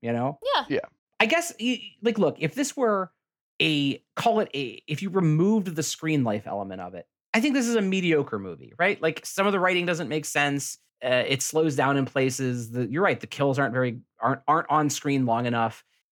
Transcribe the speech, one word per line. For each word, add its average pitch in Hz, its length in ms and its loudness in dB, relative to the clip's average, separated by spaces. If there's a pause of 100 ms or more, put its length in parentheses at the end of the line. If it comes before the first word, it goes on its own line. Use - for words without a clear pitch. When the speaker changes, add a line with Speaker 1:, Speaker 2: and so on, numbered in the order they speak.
Speaker 1:
you 117 100 -2
know? 135 260 -2 (160)
Speaker 2:
Yeah. 285 140 0
Speaker 3:
Yeah. 135 120 0 (400)
Speaker 1:
I 226 60 4
guess, 330 340 0
y-, 233 200 -2 (220)
like, 226 160 0
look, 160 220 2
if 156 140 -2
this 277 220 -4
were 220 340 0 (520)
a, 143 400 2 (120)
call - 260 2
it 180 140 -2
a, 131 320 -6
if 151 160 -4
you 190 80 -4
removed 180 640 2
the 156 80 -2
screen 151 420 -2
life 104 220 -2
element 98 360 -8
of 90 120 -12
it, 85 120 -14 (260)
I 226 80 2
think 269 140 0
this 262 120 2
is 233 100 0
a 214 60 2
mediocre 175 560 2
movie, 92 400 -12
right? 185 220 0
Like, 160 240 -2
some 196 220 -2
of 202 60 2
the 196 80 0
writing 180 260 2
doesn't 165 220 -2
make 147 180 -4
sense. 143 520 -2 (260)
Uh, 123 220 2
it 131 160 -2
slows 156 340 0
down 135 200 2
in 135 80 2
places. 127 680 -2
The, 120 180 -2
you're 151 120 -2
right, 175 160 2
the - 80 -10
kills 139 320 0
aren't 135 140 0
very, 123 280 0 (200)
aren't, 120 260 0
aren't 156 240 2
on 147 200 4
screen 135 360 0
long 120 200 0
enough. 117 360 -2 (300)